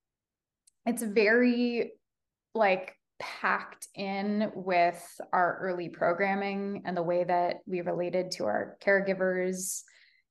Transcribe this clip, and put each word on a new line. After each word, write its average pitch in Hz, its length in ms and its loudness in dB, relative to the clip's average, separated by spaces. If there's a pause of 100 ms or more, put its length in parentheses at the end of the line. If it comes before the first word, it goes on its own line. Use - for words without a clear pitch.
(880)
it's 233 160 -2
very, 240 920 2 (600)
like, 190 420 2 (220)
packed - 760 -4
in 202 600 -4
with 175 480 2 (300)
our 180 280 2
early 180 280 -4
programming 196 960 -2
and 180 120 -4
the 175 60 -2
way 175 220 0
that 175 320 2 (100)
we 185 140 -4
related 175 520 -2
to - 120 -6
our - 360 -2
caregivers. 185 1040 0 (480)